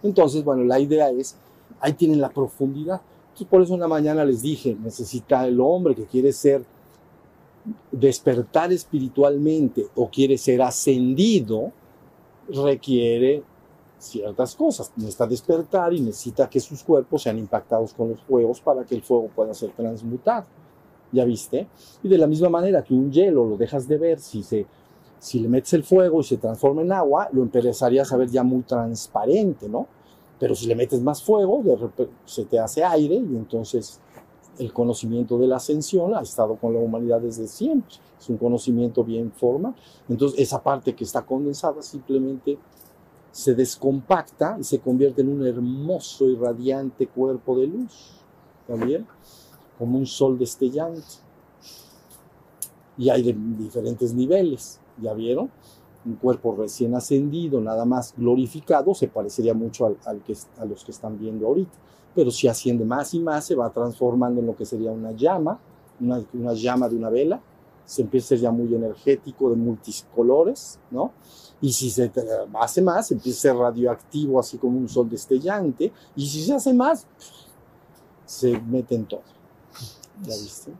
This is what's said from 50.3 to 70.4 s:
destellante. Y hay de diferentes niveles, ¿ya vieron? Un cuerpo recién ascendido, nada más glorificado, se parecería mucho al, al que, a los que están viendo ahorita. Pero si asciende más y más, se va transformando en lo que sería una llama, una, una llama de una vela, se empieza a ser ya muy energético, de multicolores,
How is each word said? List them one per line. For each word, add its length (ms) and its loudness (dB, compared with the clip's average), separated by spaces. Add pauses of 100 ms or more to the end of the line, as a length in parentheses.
destellante. 640 -4 (1900)
Y 120 2
hay 140 4
de 100 2
diferentes 840 -4
niveles, 680 0 (200)
¿ya 140 -6
vieron? 360 -4 (540)
Un 100 -6
cuerpo 420 0
recién 380 -2
ascendido, 640 -2
nada 240 -2
más 320 -2
glorificado, 800 0
se 140 -2
parecería 460 -2
mucho 320 -2
al, 180 0
al 180 -10
que, 140 -10 (220)
a 60 -12
los 200 -10
que 80 -18
están 260 -12
viendo 300 -6
ahorita. 240 0 (420)
Pero 160 2
si 160 0
asciende 380 0
más 300 -4
y 40 0
más, 280 -2
se 100 0
va 160 -2
transformando 680 0
en 60 -2
lo 80 -4
que 100 -8
sería 280 -6
una 180 -8
llama, 480 0 (400)
una, 240 -2 (120)
una 180 -4
llama 360 0
de 80 -2
una 140 -4
vela, 320 0 (420)
se 180 -6
empieza 240 0
a 20 -16
ser 120 2
ya 120 2
muy 200 0
energético, 800 -2
de 60 0
multicolores, 1200 0 (120)